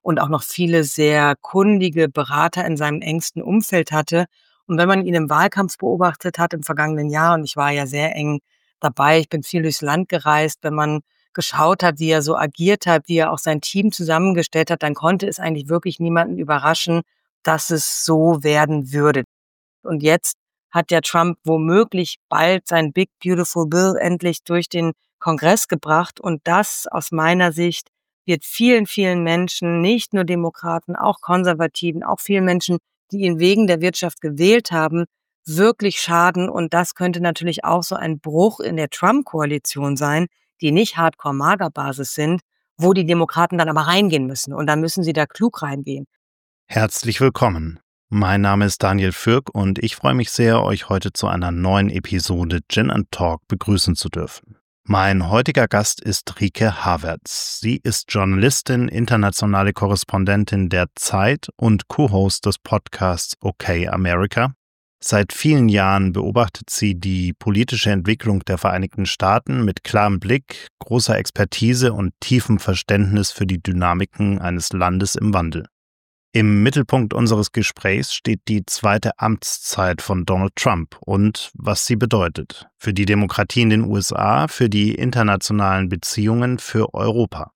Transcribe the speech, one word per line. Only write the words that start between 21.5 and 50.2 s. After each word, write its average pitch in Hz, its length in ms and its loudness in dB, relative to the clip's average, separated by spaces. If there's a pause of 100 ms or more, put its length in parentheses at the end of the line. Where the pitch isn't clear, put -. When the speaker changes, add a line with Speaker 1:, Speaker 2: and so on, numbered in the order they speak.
Speaker 1:
bald 170 380 2
sein 160 260 2
Big 190 160 0 (140)
Beautiful 175 440 0
Bill 180 320 2
endlich 175 440 -2
durch 175 260 -2
den 165 220 -2 (260)
Kongress 165 500 0
gebracht. 160 520 -2
Und 165 240 -4
das 185 480 -2
aus - 200 -6
meiner 170 400 2
Sicht 170 380 -4 (380)
wird 165 180 -2
vielen, 233 400 2
vielen 180 380 0
Menschen, 170 580 0
nicht 214 320 0
nur 185 120 0
Demokraten, 170 720 -4
auch - 260 -2
Konservativen, 170 800 -2
auch - 160 -4
vielen 196 260 0
Menschen, 180 320 0 (340)
die 196 100 -6
ihn 175 180 0
wegen 202 260 4
der 170 160 2
Wirtschaft 175 400 -4
gewählt 175 500 2
haben, 165 340 0 (380)
wirklich 202 580 0
schaden. 175 480 2
Und 170 260 -4
das 175 180 0
könnte 180 260 -2
natürlich 170 460 -4
auch 170 160 2
so 185 140 -8
ein 156 240 -4
Bruch 170 400 0
in 165 180 -4
der 151 140 -4
Trump-Koalition 147 1080 -2
sein, 151 300 0 (340)
die 151 100 0
nicht 208 260 2
Hardcore-Mager-Basis 143 1160 -2
sind, 160 280 -2 (360)
wo 180 160 6
die 185 140 2
Demokraten 170 500 0
dann 160 120 0
aber 151 180 0
reingehen 170 400 2
müssen. 135 260 -8
Und 151 140 -4
dann 151 140 2
müssen 165 220 -2
sie 160 100 -2
da 151 120 0
klug - 380 -4
reingehen. 139 420 -8 (600)
Speaker 2:
Herzlich 110 540 -2
willkommen. 85 580 0 (320)
Mein 101 300 2
Name 101 240 4
ist - 160 -2
Daniel 95 300 2
Fürk - 420 0
und 98 240 0
ich - 180 -4
freue 131 200 0
mich 120 160 -2